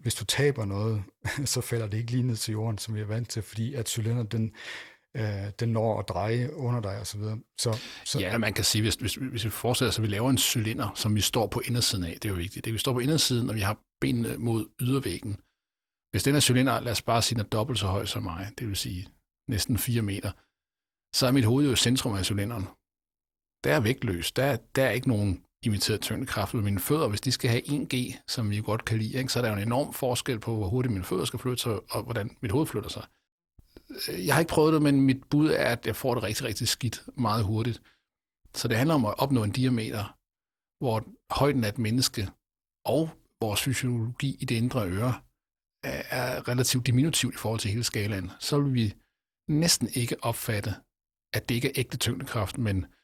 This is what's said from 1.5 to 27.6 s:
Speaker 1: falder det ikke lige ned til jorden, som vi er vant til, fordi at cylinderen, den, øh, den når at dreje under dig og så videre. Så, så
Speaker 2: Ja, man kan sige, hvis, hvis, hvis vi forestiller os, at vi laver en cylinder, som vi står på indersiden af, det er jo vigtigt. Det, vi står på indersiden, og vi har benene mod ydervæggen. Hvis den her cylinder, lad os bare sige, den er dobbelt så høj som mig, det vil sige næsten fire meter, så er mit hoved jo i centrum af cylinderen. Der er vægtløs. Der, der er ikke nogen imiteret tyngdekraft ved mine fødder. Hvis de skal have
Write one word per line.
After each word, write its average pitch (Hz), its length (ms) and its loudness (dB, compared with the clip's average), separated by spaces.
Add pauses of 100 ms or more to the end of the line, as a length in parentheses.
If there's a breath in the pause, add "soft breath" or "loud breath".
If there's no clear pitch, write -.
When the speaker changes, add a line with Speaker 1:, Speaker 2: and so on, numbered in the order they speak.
Speaker 1:
falder 113 260 -2
det 104 120 -4
ikke 117 120 -4
lige 123 120 2
ned 123 140 0
til 110 160 -4
jorden, 107 260 -2
som 113 160 -6
vi 107 60 -4
er 107 40 -4
vant 110 260 -4
til, 110 120 -6
fordi 113 320 -4
at 120 140 -4
cylinderen, 117 380 0
den, 110 260 -2 (640 loud breath)
øh, 101 340 -4 (100)
den 117 80 0
når 110 300 2
at 98 100 -4
dreje 117 460 0
under 123 260 -2
dig 101 200 -6
og 107 60 -8
så 104 120 -8
videre. 107 200 -4 (200)
Så, 113 200 0 (260 loud breath)
så - 160 -2
Speaker 2:
Ja, 95 180 -2
man 107 160 0
kan - 100 0
sige, 107 180 4
hvis, 107 120 2
hvis, - 200 -2
hvis 123 300 -6
vi 107 60 0
forestiller 120 380 0
os, - 100 0
at 113 40 0
vi 110 60 2
laver 107 220 0
en 127 80 4
cylinder, 110 560 0
som 107 200 2
vi 104 60 4
står 107 260 2
på 117 140 -4
indersiden 117 440 0
af, 85 80 -4
det - 120 -8
er 107 40 -2
jo 98 60 0
vigtigt. 87 300 -6
Det, 113 80 -4
vi 107 60 -2
står 131 140 0
på 123 60 0
indersiden, 127 500 2
og 107 60 -2
vi 110 60 -2
har 104 180 0 (220)
benene 120 360 0
mod 113 320 -2 (120)
ydervæggen. 120 600 -2 (680)
Hvis 107 120 0
den 135 100 4
her 147 80 4
cylinder, 127 400 4
lad 120 120 -2
os - 100 -2
bare 117 200 4
sige, 113 140 0
den 107 80 0
er - 40 -6
dobbelt 110 300 0
så 101 80 0
høj 98 180 0
som 107 180 -4
mig, 95 360 -8
det 120 100 -6
vil 98 80 -4
sige 98 320 -6 (400)
næsten 98 300 0
fire 117 240 0
meter, 101 300 -4 (840 soft breath)
så 131 100 4
er 123 40 4
mit 135 140 6
hoved 131 220 6
jo 135 60 4
i 110 40 4
centrum 123 380 2
af 98 100 0
cylinderen. 101 400 -2 (1000)
Der 139 100 4
er 156 60 4
vægtløs. 104 520 0
Der, 139 240 2
der - 300 0
er 120 40 2
ikke 127 180 0
nogen 104 360 2 (180)
imiteret 104 380 0
tyngdekraft - 540 -2
ved 113 80 0
mine 101 180 2
fødder. 147 280 2
Hvis 104 120 -2
de 123 120 0
skal - 180 0
have 117 180 0